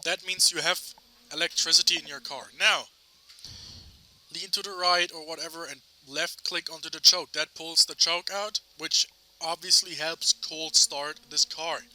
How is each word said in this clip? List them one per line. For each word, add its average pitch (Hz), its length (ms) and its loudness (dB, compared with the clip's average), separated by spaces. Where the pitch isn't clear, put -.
that 175 220 -2
means 185 260 2
you 165 100 -4
have 170 180 2
electricity 165 640 2
in 151 100 -6
your 143 120 -12
car. 135 280 -10
Now, 185 260 4
lean 180 180 -10
to 196 100 0
the 202 100 -8
right 180 420 2
or 156 120 -14
whatever 160 400 -10
and 139 160 -12
left 151 360 -4
click 170 280 -4
onto 160 180 -12
the 160 100 -10
choke. 165 340 4
That 156 220 -2
pulls 165 300 2
the 156 100 -12
choke 170 360 0
out, 202 280 -4
which - 300 0
obviously 170 540 0
helps 160 380 -2
cold 156 420 -6
start 147 440 2
this 147 160 2
car. 160 340 -6